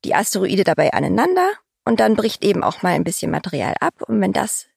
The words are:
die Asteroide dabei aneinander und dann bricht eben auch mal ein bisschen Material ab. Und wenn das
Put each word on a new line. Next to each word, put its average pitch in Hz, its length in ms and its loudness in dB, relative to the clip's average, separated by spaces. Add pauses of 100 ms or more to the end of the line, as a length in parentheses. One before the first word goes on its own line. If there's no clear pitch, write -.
die - 100 0
Asteroide 190 480 0
dabei 151 300 2
aneinander 339 560 2 (360)
und 226 140 0
dann 220 160 4
bricht 220 300 -2
eben 202 180 2
auch - 200 -2
mal 180 100 0
ein 175 100 0
bisschen 170 300 -4
Material 147 480 -4
ab. - 140 -2 (120)
Und 220 140 0
wenn 190 120 0
das - 340 -4 (100)